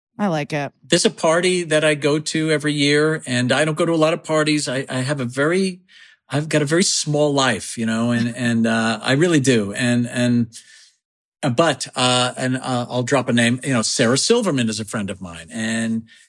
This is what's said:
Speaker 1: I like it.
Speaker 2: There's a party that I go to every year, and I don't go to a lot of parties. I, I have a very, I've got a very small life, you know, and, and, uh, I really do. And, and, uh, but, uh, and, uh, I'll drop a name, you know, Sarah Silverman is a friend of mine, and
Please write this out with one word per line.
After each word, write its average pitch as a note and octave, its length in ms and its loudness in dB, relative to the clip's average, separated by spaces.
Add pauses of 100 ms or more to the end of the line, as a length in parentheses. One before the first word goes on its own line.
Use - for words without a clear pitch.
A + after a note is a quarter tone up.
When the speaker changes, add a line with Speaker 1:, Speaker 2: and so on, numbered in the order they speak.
(200)
Speaker 1:
I G#3 80 0
like D#3 260 -2
it. C#3+ 180 -4 (120)
Speaker 2:
There's - 220 2
a A3 40 4
party F3 540 2
that D#3 220 2
I D3+ 100 4
go D3 240 0
to D#3 320 -2
every D3+ 220 0
year, D3 520 2
and B2 280 -2
I C#3 120 2
don't D#3 120 -2
go F3 80 2
to E3 80 2
a - 20 2
lot D#3 180 4
of E3 100 -4
parties. D3+ 440 0
I, C3+ 220 -4
I C3 100 -4
have C#3 220 -2
a B2 40 -2
very, F3 540 0 (500)
I've D3+ 200 -2
got D3+ 120 2
a C#3+ 40 2
very E3 180 2
small D3 500 0
life, C3 440 0
you A2+ 80 -2
know, A2+ 260 0
and, A#2+ 240 0
and, A#2 320 0
uh, A2+ 340 0
I B2+ 120 0
really D#3+ 260 4
do. A#2 340 2
And, A#2+ 340 0
and, A#2+ 460 0 (880)
uh, D3 100 -2
but, D3+ 440 2
uh, B2 420 0
and, B2+ 200 -2
uh, B2+ 320 -4
I'll B2 140 -2
drop B2+ 260 0
a A#2+ 40 0
name, A#2+ 300 2
you C#3 100 -2
know, A2+ 80 2
Sarah B2 360 2
Silverman F3 520 0
is G#2 120 -6
a G#2+ 40 -10
friend G2+ 240 -6
of F#2+ 120 -12
mine, E2 300 -16
and A2+ 520 -4 (260)